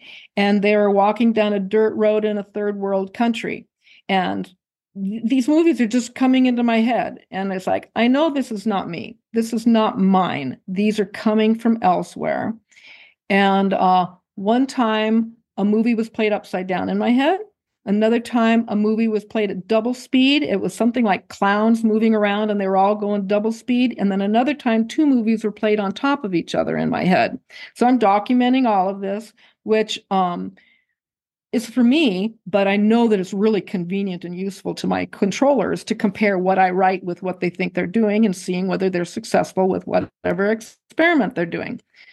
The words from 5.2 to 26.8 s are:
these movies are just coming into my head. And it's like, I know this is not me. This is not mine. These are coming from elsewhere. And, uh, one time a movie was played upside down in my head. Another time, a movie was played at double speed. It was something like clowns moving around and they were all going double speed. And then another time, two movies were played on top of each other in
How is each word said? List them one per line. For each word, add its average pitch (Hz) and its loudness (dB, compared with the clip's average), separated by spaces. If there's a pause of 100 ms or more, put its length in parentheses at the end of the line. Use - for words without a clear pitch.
these 247 0
movies 311 4
are 240 2
just 240 -4
coming 262 4
into 240 0
my 226 2
head. 226 -2 (120)
And 190 -6
it's 185 -6
like, 196 -4
I 226 2
know 285 2
this 277 -4
is 202 -8
not 196 -4
me. - -12 (140)
This 226 -2
is 226 -2
not 226 2
mine. 185 0 (100)
These 208 -2
are 202 0
coming 220 0
from 226 0
elsewhere. 175 -2 (760)
And, 196 2
uh, 185 2 (260)
one 233 0
time 226 0 (220)
a 196 -4
movie 220 2
was 226 -2
played 214 -2
upside 185 -6
down 190 -4
in 190 -2
my 214 0
head. 285 2 (480)
Another 220 2
time, 226 0
a 214 -4
movie 220 0
was 214 -2
played 208 -4
at 185 -10
double 220 0
speed. 262 2
It 196 -2
was 202 -4
something 233 0
like 190 0
clowns 214 2
moving 220 2
around 208 0
and 208 -2
they 190 -2
were 190 2
all 196 4
going 208 -4
double 208 0
speed. 247 0
And 202 0
then 196 0
another 233 0
time, 226 0
two 311 0
movies 226 2
were 214 -2
played 214 0
on 196 -2
top 285 -2
of 190 -6
each - -2
other 80 -2
in 80 -2